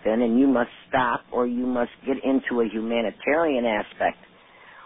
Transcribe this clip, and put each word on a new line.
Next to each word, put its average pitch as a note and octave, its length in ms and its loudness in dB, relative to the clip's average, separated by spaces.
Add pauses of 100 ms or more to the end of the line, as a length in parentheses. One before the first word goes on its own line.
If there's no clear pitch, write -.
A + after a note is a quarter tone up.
in, A2 160 2
and A#2 180 2
you C#3 80 6
must A#2+ 240 2 (180)
stop, B2+ 320 0 (120)
or B2 140 0
you B2 200 -4
must A#2+ 240 -2 (140)
get C#3 180 0
into B2+ 380 0
a A2 100 0
humanitarian A#2 920 -2
aspect G#2 540 -2 (680)